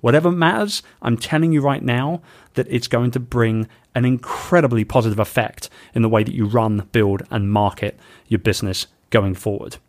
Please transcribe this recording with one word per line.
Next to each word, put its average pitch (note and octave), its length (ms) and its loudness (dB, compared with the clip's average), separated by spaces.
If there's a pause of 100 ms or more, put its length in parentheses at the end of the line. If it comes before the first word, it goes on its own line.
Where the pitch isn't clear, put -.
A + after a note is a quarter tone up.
Whatever D#3+ 320 4
matters, G3 500 0 (200)
I'm A#2 140 0
telling D#3+ 360 0
you D3 80 2
right C#3 240 -2
now C3 360 -2 (340)
that C3 140 -2
it's A#2+ 200 -4
going A#2+ 240 0
to B2+ 80 -4
bring A2+ 480 -2 (260)
an B2 100 0
incredibly B2 800 0
positive A2 360 0
effect - 500 -4 (240)
in A#2 80 2
the A2+ 60 4
way A2 160 4
that - 100 -6
you G#2+ 120 0
run, G#2+ 440 0
build, G2+ 400 2
and G2+ 220 -2
market G#2 440 0 (300)
your G#2 140 0
business G2 480 -2 (220)
going G2 260 2
forward. - 400 -8 (120)